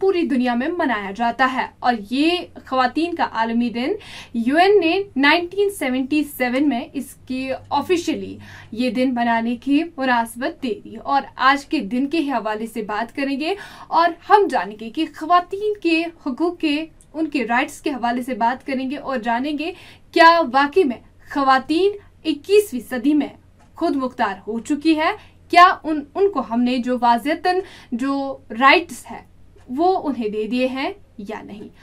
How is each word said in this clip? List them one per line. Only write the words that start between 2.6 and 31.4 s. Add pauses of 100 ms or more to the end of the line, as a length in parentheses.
ख़वातीन
का
आलमी
दिन (400)
यूएन
ने (120)
नाइनटीन
सेवेंटी
सेवन
में
इसकी (220)
officially (360)
ये
दिन
मनाने
की (160)
मुनासबत
दे (100)
दी।
और (120)
आज
के (140)
दिन
के
हवाले
से
बात
करेंगे (340)
और (120)
हम
जानेंगे
कि (100)
ख़वातीन
के (300)
हुकूक
के, (380)
उनके
rights
के
हवाले
से
बात
करेंगे
और
जानेंगे (400)
क्या
वाकई
में (300)
ख़वातीन (320)
इक्कीसवीं
सदी
में (380)
खुद
मुख्तार
हो
चुकी
है, (400)
क्या (200)
उन, (100)
उनको
हमने
जो
वाज़ेतन (320)
जो
rights
हैं (460)
वो (220)
उन्हें
दे
दिए
हैं (260)
या